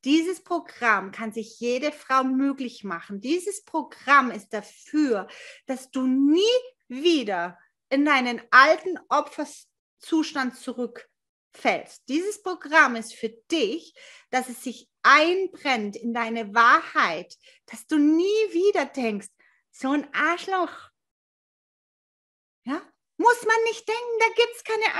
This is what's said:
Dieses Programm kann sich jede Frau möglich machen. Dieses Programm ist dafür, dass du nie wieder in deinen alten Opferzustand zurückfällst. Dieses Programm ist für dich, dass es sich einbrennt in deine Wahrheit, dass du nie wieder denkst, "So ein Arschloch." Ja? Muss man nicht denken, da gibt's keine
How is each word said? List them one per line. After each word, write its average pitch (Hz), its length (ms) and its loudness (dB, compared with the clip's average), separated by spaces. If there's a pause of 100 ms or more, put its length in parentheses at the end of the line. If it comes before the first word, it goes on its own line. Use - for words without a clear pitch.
Dieses 320 400 0
Programm 220 680 -2
kann 220 200 -10
sich 220 280 -12
jede 247 320 -2
Frau 262 320 -2
möglich 262 600 -4
machen. 196 380 -10
Dieses 349 440 -6
Programm 269 640 0
ist - 240 -12
dafür, 220 760 -4 (380)
dass 254 240 -10
du 262 160 -4
nie 277 380 4 (440)
wieder 233 720 -2 (320)
in 277 160 2
deinen 247 360 0 (100)
alten 311 560 6
Opferzustand - 1500 -6
zurückfällst. - 1500 -8
Dieses 359 360 -6
Programm 302 520 2
ist 226 200 -12
für 226 140 -8
dich, 285 680 -6 (340)
dass 254 180 -2
es 247 160 -16
sich - 260 -12 (120)
einbrennt 294 960 2
in 233 180 -8
deine 226 400 -6
Wahrheit, 233 840 2 (300)
dass - 220 -20
du 311 100 0
nie 311 260 4 (280)
wieder 349 340 2
denkst, 226 440 -6 (420)
"So - 200 -6
ein - 220 -4
Arschloch." 349 800 -4 (1700)
Ja? 277 160 -6 (360)
Muss 453 280 2
man 453 200 2
nicht 453 220 -6
denken, 466 320 -4
da 453 160 2
gibt's 466 280 0
keine 440 360 -2